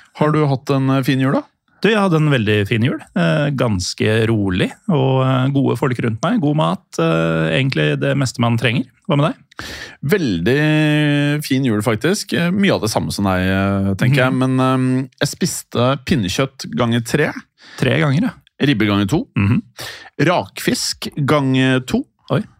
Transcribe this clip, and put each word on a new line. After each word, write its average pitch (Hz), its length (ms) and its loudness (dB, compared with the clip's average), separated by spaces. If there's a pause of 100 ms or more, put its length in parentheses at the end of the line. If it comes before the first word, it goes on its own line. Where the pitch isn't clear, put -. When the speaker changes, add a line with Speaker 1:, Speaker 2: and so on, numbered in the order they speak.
(160)
Speaker 1:
Har 151 160 2
du 151 140 2
hatt 135 240 -2
en, 135 200 0
eh, 135 120 2
fin 131 180 0
jul 135 120 0
da? 294 100 0 (400)
Speaker 2:
Du, 190 80 4
jeg 226 100 2
hadde 196 160 2
en 151 160 2
veldig 107 340 2
fin 113 140 0
jul. 156 180 0 (160)
Eh, 160 360 0
ganske 110 760 0
rolig, 107 440 0 (180)
og, 131 380 2
eh, 131 260 0
gode 127 240 0
folk 131 240 -2
rundt 113 220 -4
meg, 208 180 0
god 147 160 0
mat, 160 240 -2 (180)
eh, 165 600 0
egentlig 135 400 0
det 139 160 -2
meste 135 240 -4
man 117 160 2
trenger. 123 300 0 (200)
Hva 147 120 0
med 160 160 0
deg? - 320 -20 (360)
Speaker 1:
Veldig 147 1400 0
fin 135 180 0
jul, 107 200 2
faktisk. 139 500 -2
Eh, 175 180 0
mye 196 220 2
av 95 80 0
det 107 80 0
samme - 240 -2
som 101 140 -2
deg, 92 180 2
eh, 98 520 0
tenker 127 200 2
jeg. 131 160 2
Speaker 2:
Mhm. 131 60 0
Speaker 1:
Men, 131 220 0
ehm, 131 500 0 (100)
jeg 147 80 0
spiste 127 800 -2
pinnekjøtt 135 680 -4
ganger 117 300 0
tre. 147 260 0 (460)
Speaker 2:
Tre 127 240 0
ganger, 151 220 2
ja. 254 80 -2 (320)
Speaker 1:
Ribbe 120 240 2
ganger 101 200 2
to. 170 200 0 (100)
Speaker 2:
Mhm. 107 240 2 (600)
Speaker 1:
Rakfisk - 880 -2 (160)
ganger 131 540 2
to. 226 220 -4 (280)
Speaker 2:
Oi. 123 100 0 (200)